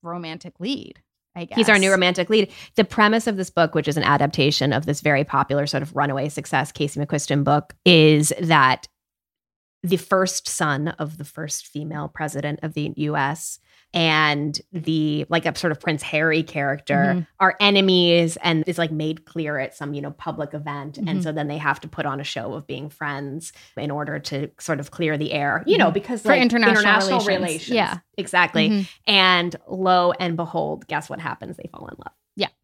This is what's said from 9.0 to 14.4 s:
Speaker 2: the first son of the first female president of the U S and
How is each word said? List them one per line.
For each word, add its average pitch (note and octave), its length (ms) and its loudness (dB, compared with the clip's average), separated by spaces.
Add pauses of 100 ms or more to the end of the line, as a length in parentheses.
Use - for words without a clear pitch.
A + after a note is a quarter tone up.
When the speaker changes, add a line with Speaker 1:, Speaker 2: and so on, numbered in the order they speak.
Speaker 2:
the F3 140 0
first F#3 500 -2
son D3 420 -2
of D#3 280 -10
the D3 60 -14
first D3+ 440 -12
female D3+ 420 -10
president D3 540 -6
of D#3 100 -8
the D3 240 -4
U D3+ 180 -2
S C#3+ 440 -6 (340)
and D3+ 680 2 (120)